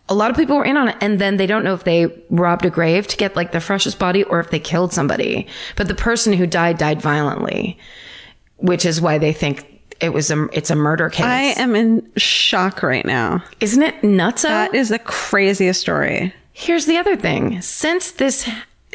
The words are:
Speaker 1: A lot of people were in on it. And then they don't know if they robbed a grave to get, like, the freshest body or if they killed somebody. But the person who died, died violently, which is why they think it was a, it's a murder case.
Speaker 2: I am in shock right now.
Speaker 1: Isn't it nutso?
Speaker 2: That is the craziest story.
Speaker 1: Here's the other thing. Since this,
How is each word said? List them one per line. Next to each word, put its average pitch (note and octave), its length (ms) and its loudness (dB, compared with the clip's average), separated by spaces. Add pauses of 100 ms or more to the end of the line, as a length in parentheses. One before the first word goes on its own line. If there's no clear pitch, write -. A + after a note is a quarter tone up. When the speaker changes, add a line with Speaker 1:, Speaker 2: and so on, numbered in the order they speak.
(100)
Speaker 1:
A F#3+ 40 0
lot G#3+ 180 2
of - 40 -6
people C#4+ 220 2
were - 60 0
in C#4 120 2
on C4 120 2
it. - 120 -4
And G3+ 200 2
then G3 160 0
they F#3+ 100 2
don't G#3+ 160 0
know F#3+ 100 0
if F3 120 -6
they E3+ 240 4 (200)
robbed F3 380 2
a E3+ 40 0
grave E3+ 360 2
to - 100 -6
get, G3 200 -2
like, F3 160 -2
the E3 80 -2
freshest - 400 -2
body F#3+ 240 2
or E3+ 160 0
if E3 100 -6
they D#3+ 80 0
killed E3+ 340 0
somebody. - 540 -2 (300)
But G#3 100 -2
the G3 80 -4
person A#3 380 0
who F3+ 160 2
died, E3+ 300 2
died D3+ 220 0
violently, - 760 -2 (800)
which F3+ 260 0
is D#3+ 160 0
why D#3 180 2
they D#3 140 2
think D3+ 340 -4 (340)
it E3 120 -2
was D#3 180 -2
a, D3+ 220 0
it's - 180 -4
a D#3+ 40 0
murder D#3 360 0
case. - 160 -2
Speaker 2:
I B3+ 160 0 (180)
am A#3+ 160 2
in A3+ 300 2 (100)
shock - 680 0
right C3 220 0
now. A#2+ 400 -2 (160)
Speaker 1:
Isn't A3+ 220 2
it - 200 -2
nutso? G3 420 2
Speaker 2:
That G#3+ 300 0
is B3 140 0
the A3 100 -2
craziest F#3+ 840 0
story. D3 520 -2 (200)
Speaker 1:
Here's E4 340 -2
the E4 100 4
other F4+ 200 2
thing. F3 440 -2
Since - 520 -2
this, C4 360 0 (460)